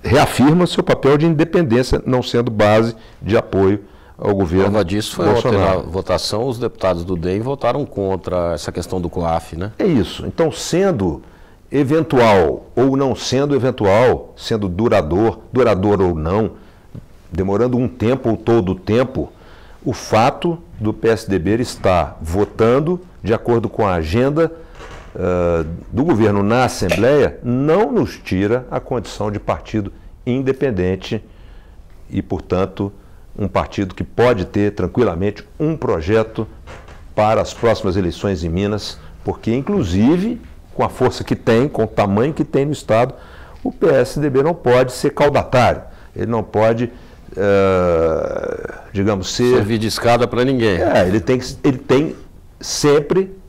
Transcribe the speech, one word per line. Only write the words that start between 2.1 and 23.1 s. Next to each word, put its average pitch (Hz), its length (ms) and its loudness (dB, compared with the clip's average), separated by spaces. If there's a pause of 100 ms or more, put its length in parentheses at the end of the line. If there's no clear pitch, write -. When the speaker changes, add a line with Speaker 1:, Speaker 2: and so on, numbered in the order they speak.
Speaker 1:
sendo 120 280 0
base 110 460 2 (240)
de 95 160 0
apoio 98 440 2 (360)
ao 104 180 0
governo 98 360 2
Speaker 2:
Prova 104 140 2
disso 101 320 -4
foi 165 120 0
ontem 117 140 2
Speaker 1:
Bolsonaro. 95 400 2
Speaker 2:
na - 80 -12
votação, 92 560 -2
os 120 120 -4
deputados 92 460 -2
do 92 120 -4
dem 90 240 -2
votaram 131 440 -2
contra 90 720 -2
essa 87 180 -8
questão 92 280 -6
do 85 80 -4
coaf, 82 480 -4
né? 98 220 -8
Speaker 1:
É - 80 0
isso. 127 400 0
Então, 156 240 -2
sendo 147 720 -2 (500)
eventual 120 1000 2
ou 131 220 2
não 135 180 0
sendo 139 400 0
eventual, 113 840 2
sendo 104 320 -4
duradouro, 98 720 0 (120)
duradouro 104 560 2
ou 87 60 0
não, 87 380 -2 (800)
demorando 101 460 0
um 127 100 0
tempo 120 420 -2
ou 104 60 0
todo 101 360 2
o - 20 0
tempo, 110 580 -2 (500)
o - 100 -4
fato 143 680 0 (200)
do 107 140 -2
P - 160 -2
S 110 220 0
D 95 80 2
B 90 160 0
estar 92 680 0
votando 117 800 0 (220)